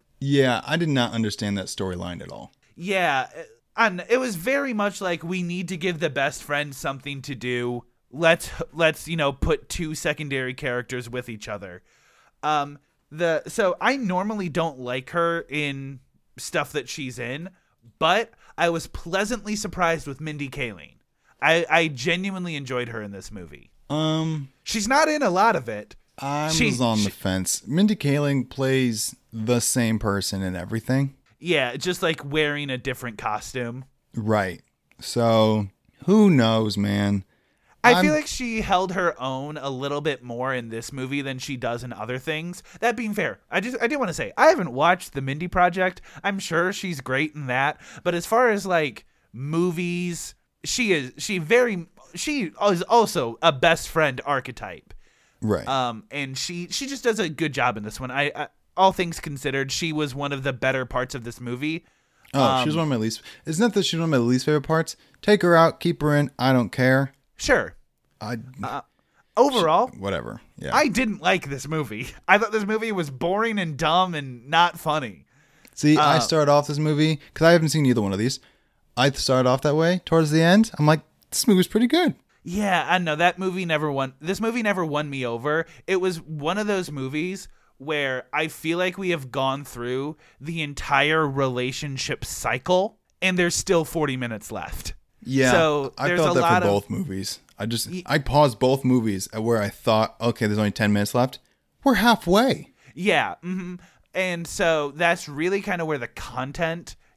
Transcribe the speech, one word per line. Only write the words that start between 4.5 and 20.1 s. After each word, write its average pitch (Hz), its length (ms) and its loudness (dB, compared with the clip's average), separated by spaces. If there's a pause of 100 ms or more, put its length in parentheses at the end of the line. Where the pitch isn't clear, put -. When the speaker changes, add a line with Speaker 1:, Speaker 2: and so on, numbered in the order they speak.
Speaker 2:
much 208 300 -2
like, 175 200 -2
we 180 200 -4
need 175 260 -6
to 190 80 -6
give 170 240 -4
the 165 80 0
best 139 340 -2
friend 147 320 -4
something 139 480 -8
to 143 120 -10
do. 123 500 -4 (260)
Let's, 165 380 2 (240)
let's, 156 340 0
you 165 120 -4
know, 143 120 0
put 147 380 -2
two 156 260 -6
secondary 139 600 -6
characters 123 560 -6
with 123 180 -8
each 113 200 -14
other. 95 340 -12 (600)
Um, 143 360 -4 (320)
the, 160 360 -2
so 190 340 0
I 247 160 2
normally 202 520 -2
don't 160 300 -4
like 127 320 -8
her 170 400 0
in 139 500 -6 (380)
stuff - 340 -4
that 135 160 -4
she's 127 300 -10
in, 135 320 -10 (480)
but 180 320 2 (260)
I 170 140 2
was 165 160 -4
pleasantly 208 680 -4
surprised 175 520 -2
with 139 160 -10